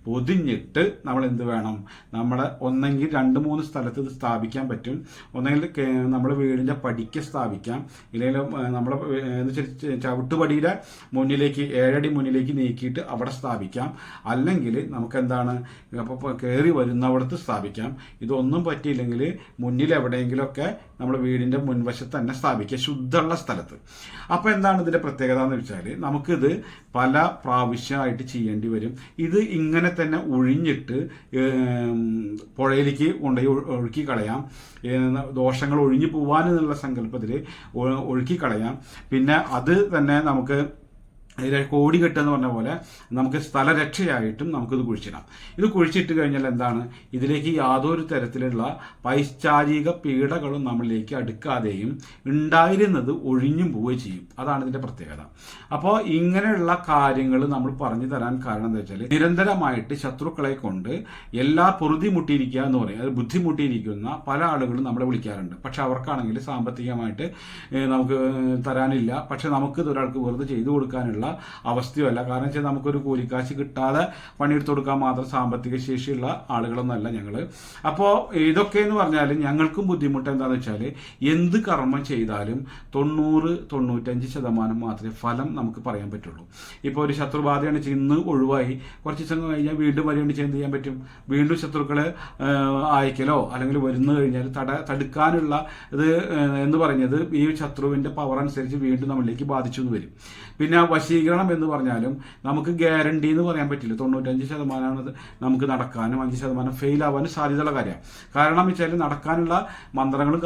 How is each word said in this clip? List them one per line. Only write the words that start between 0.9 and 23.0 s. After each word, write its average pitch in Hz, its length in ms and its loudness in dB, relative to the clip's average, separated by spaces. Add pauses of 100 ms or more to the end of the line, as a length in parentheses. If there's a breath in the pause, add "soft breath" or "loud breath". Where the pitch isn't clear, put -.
നമ്മൾ 131 220 0
എന്ത് 120 180 -2
വേണം, 107 400 -4 (300 loud breath)
നമ്മൾ 127 360 0 (100)
ഒന്നെങ്കിൽ 139 540 0
രണ്ട് 131 260 4
മൂന്ന് 151 240 0
സ്ഥലത്ത് 131 360 -6
ഇത് 131 120 -6
സ്ഥാപിക്കാൻ 117 560 -4
പറ്റും. 123 360 -6 (300 loud breath)
ഒന്നെങ്കിൽ 143 340 0 (100)
കേ-, 127 280 2
നമ്മുടെ 131 280 2
വീടിൻ്റെ 131 380 2
പടിക്ക് 120 480 -4
സ്ഥാപിക്കാം, 120 640 -6 (280 loud breath)
ഇല്ലെങ്കിൽ, 131 260 0
ഏ, 139 280 -4
നമ്മുടെ, 127 280 0
ഏ, 139 240 -2 (120)
എന്ന് 127 200 -2
വെച്ചാൽ 135 440 -4
ച-, 117 60 -6
ചവിട്ടുപടിയുടെ 147 760 0 (360 loud breath)
മുന്നിലേക്ക്, 139 480 2
ഏഴടി 135 460 2
മുന്നിലേക്ക് 135 500 0
നീക്കിയിട്ട് 127 500 -2
അവിടെ 127 220 -4
സ്ഥാപിക്കാം. 123 680 -6 (280 loud breath)
അല്ലെങ്കിൽ 131 640 2
നമുക്ക് 120 280 -4
എന്താണ്, 123 460 0 (360 loud breath)
അപ്പോൾ 120 140 -8
ഇപ്പോൾ 131 280 -6
കയറി 131 280 4
വരുന്നവിടത്ത് 127 640 2
സ്ഥാപിക്കാം. 110 600 -6 (240 loud breath)
ഇതൊന്നും 135 440 0
പറ്റിയില്ലെങ്കിൽ 139 720 -2 (220 loud breath)
മുന്നിൽ 127 340 2
എവിടെയെങ്കിലുമൊക്കെ 131 800 0 (240 loud breath)
നമ്മുടെ 131 180 0
വീടിൻ്റെ 127 400 2
മുൻവശത്ത് 123 600 -2
തന്നെ 127 160 -2
സ്ഥാപിക്കുക, 123 440 -2
ശുദ്ധമുള്ള 147 560 0